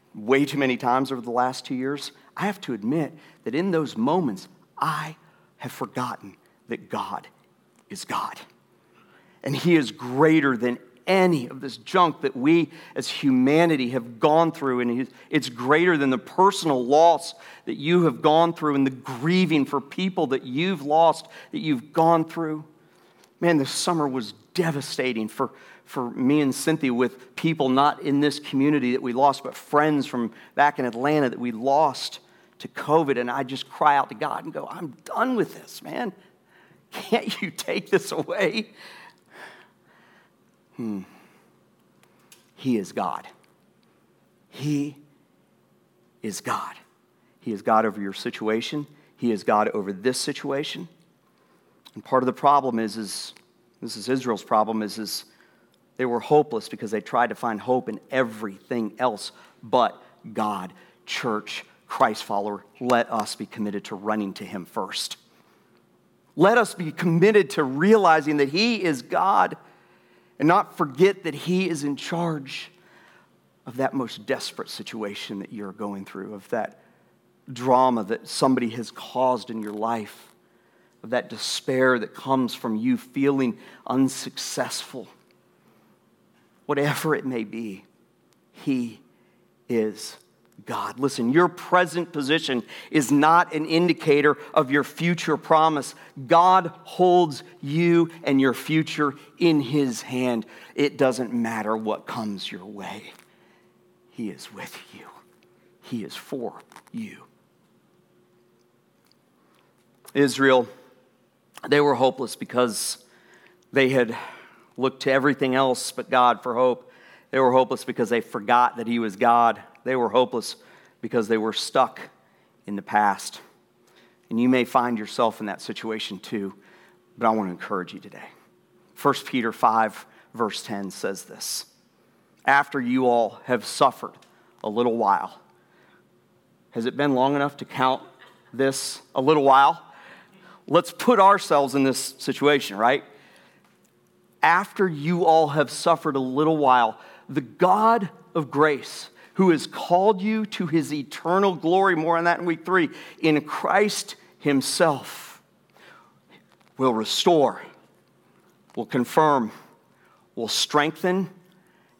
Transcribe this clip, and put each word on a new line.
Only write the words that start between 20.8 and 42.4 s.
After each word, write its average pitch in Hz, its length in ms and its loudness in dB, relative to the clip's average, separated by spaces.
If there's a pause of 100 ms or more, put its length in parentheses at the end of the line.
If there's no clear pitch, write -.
lost, 156 440 2 (240)
that - 80 -8
you've 147 320 -4
gone 165 320 4
through. 156 400 -8 (800)
Man, 165 160 4
this 135 140 0
summer 165 360 -2
was 127 260 -6 (200)
devastating 135 760 -2
for, 123 220 -4 (340)
for 120 280 -6
me 143 300 2
and 135 120 0
Cynthia 156 400 -2
with 120 420 -4
people 156 340 0
not 135 340 2
in 143 160 0
this 143 200 0
community 139 520 0
that 127 100 -2
we 127 100 -4
lost, 135 320 2
but 127 120 -12
friends 147 500 2
from 117 260 -4 (220)
back 143 240 2
in 135 80 -2
Atlanta 131 440 0
that 117 100 -8
we 120 120 -6
lost 135 680 -2 (400)
to - 80 -14
covid. 143 520 0
And 123 120 -4
I 139 120 -4
just 131 260 -10
cry 147 260 2
out 135 140 0
to - 60 -16
God 139 280 -6
and 156 100 -12
go, 147 160 -10
"I'm 156 360 -12
done 247 320 -2
with - 180 -2
this, - 260 -20
man. 139 300 -8 (800)
Can't - 500 -4
you 185 80 -6
take - 400 -8
this - 220 0
away?" 175 600 -4 (2000)
Hmm. 107 220 -8 (1500)